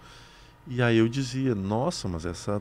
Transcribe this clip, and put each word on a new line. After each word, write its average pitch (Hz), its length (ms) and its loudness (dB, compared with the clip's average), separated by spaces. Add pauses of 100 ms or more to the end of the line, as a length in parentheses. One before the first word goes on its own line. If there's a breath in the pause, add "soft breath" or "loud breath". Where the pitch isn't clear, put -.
(680 loud breath)
E 123 140 -2
aí 117 160 6
eu 113 100 6
dizia, 127 480 -2
"Nossa, 107 540 -2
mas 87 160 -4
essa 101 360 -4